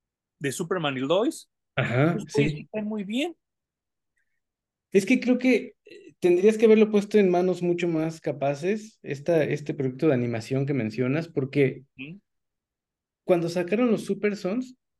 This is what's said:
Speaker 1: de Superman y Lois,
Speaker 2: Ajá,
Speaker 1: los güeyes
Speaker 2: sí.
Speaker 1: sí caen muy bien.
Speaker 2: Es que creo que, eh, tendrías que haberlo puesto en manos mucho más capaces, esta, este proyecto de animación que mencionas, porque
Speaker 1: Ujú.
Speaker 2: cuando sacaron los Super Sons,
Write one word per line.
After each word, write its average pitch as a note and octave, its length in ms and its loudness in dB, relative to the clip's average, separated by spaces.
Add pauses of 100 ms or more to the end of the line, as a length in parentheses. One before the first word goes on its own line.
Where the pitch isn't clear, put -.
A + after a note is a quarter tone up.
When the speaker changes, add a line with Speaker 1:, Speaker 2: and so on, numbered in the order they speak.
(400)
Speaker 1:
de C#3 120 -4
Superman E3 460 -4
y B2+ 40 -6
Lois, F#3+ 480 -2 (260)
Speaker 2:
Ajá, C#3 400 2
Speaker 1:
los - 160 -8
güeyes C#3+ 200 2
Speaker 2:
sí. D3+ 60 -10
Speaker 1:
sí - 140 -18
caen G#3+ 140 -6
muy G#3+ 180 -6
bien. C4+ 320 -4 (1600)
Speaker 2:
Es G3+ 140 4
que B3+ 140 2
creo B3 180 2
que, - 380 0 (100)
eh, - 340 -20
tendrías F#3 380 4
que A3+ 80 4
haberlo A3 240 8
puesto G#3 280 2
en G3 120 6
manos F3+ 320 0
mucho F3 260 0
más D#3+ 340 -4
capaces, D3+ 840 -4
esta, D3 400 0
este D3 300 -4
proyecto C3+ 340 -2
de D3 60 4
animación A#2+ 520 -2
que C#3+ 80 -2
mencionas, B2+ 540 -2
porque C3+ 560 -2 (140)
Speaker 1:
Ujú. D3+ 220 -16 (1040)
Speaker 2:
cuando E3+ 260 0
sacaron G3+ 420 0
los E3+ 140 0
Super G3 300 -4
Sons, G#3+ 400 -6 (240)